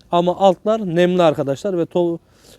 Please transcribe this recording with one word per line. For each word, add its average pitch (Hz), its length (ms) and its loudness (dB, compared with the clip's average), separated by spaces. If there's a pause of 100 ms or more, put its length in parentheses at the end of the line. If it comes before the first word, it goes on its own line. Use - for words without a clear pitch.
(120)
ama 175 260 0
altlar 196 580 0
nemli 180 280 2
arkadaşlar 151 540 -2
ve 165 60 -2
to-, 170 360 -4 (400)